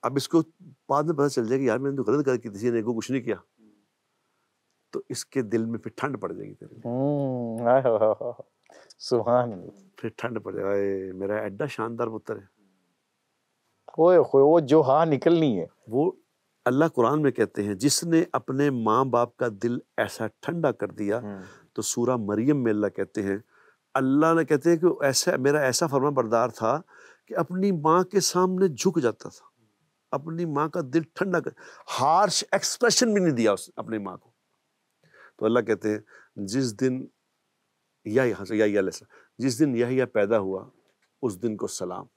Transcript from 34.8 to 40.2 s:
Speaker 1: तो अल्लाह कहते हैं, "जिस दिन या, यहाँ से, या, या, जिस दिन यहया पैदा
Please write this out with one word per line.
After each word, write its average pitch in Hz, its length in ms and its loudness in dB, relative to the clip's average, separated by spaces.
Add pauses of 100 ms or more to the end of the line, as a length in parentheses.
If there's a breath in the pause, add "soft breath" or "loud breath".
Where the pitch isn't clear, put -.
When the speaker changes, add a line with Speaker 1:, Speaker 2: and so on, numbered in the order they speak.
Speaker 1:
तो - 80 -2
अल्लाह 117 160 2
कहते 107 260 -2
हैं, 104 160 -4 (340 soft breath)
"जिस 104 260 -4
दिन 127 440 -4 (960)
या, 120 180 2
यहाँ 101 200 -2
से, 107 120 -6
या, 107 100 4
या, 101 160 2 (580 soft breath)
जिस 123 140 -2
दिन 135 220 0
यहया 123 280 0
पैदा 107 320 2